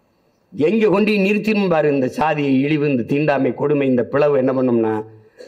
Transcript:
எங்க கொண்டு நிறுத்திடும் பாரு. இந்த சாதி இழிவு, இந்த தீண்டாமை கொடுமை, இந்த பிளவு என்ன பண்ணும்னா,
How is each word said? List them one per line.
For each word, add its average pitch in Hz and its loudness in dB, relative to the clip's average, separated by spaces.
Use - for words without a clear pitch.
எங்க 208 2
கொண்டு 202 2
நிறுத்திடும் 208 0
பாரு. 151 2
இந்த 139 0
சாதி 143 0
இழிவு, 147 0
இந்த 123 -2
தீண்டாமை 139 0
கொடுமை, 139 0
இந்த 123 2
பிளவு 139 0
என்ன 131 0
பண்ணும்னா, 113 -2